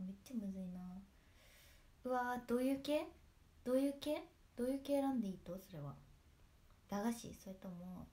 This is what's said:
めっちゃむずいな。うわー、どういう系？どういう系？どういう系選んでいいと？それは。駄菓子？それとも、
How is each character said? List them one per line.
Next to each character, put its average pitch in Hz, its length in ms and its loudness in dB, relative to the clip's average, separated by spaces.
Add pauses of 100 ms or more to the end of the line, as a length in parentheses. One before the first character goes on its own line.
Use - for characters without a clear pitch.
め 196 60 -6
っ 196 100 -10
ち 262 120 -12
ゃ - 20 -2
む 202 160 0
ず 190 80 -4
い 185 80 -4
な。 180 340 -8 (1000)
う 254 60 0
わ 247 260 2
ー、 240 100 -6
ど 240 120 4
う 254 40 4
い 269 120 6
う 269 60 0
系？ 302 280 2 (560)
ど 247 80 2
う 262 80 8
い 277 80 6
う 277 100 0
系？ 302 320 -2 (240)
ど 240 100 -2
う 254 40 2
い 269 80 2
う 269 60 -4
系 277 180 4
選 269 140 2
ん 240 60 4
で 202 60 0
い 190 60 -2
い 185 60 -8
と？ 180 200 -8
そ - 140 -14
れ 160 80 -8
は。 143 160 -6 (920)
駄 202 140 -2
菓 233 100 2
子？ - 220 -8
そ - 160 -14
れ 190 60 -10
と 196 120 -12
も、 175 440 -10